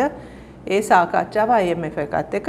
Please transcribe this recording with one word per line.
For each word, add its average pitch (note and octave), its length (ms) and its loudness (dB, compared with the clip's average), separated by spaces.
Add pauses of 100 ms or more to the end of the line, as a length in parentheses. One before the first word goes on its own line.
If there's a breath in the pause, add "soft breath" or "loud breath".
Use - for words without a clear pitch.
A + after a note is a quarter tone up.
(680 loud breath)
ඒ G3 140 2
සාකච්ඡාව F#3+ 680 2
අයි G3+ 220 4
එම් E3+ 120 -2
එෆ් D3+ 140 -6
එකත් D3 360 -2
එක්ක G#3 160 -4